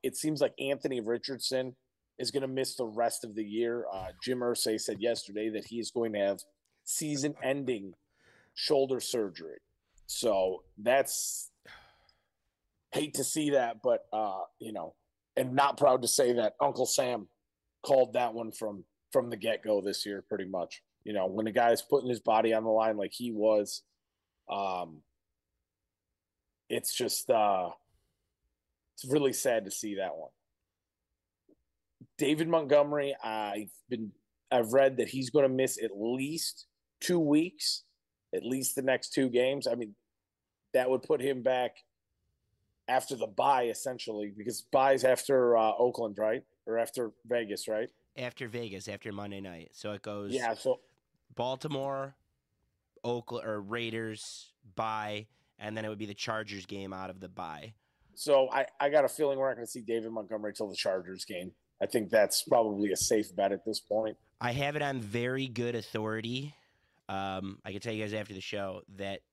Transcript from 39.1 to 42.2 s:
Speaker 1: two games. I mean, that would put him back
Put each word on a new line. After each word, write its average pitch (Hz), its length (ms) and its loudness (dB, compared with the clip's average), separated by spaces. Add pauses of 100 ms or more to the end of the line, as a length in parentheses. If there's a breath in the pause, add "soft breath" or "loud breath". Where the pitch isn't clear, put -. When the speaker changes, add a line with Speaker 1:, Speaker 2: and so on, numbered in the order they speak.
Speaker 1:
two 135 160 4
games. 131 360 2
I 120 80 0
mean, 113 200 -8 (800)
that 127 160 4
would 127 120 2
put 143 200 0
him 131 200 0
back 123 340 2 (1120)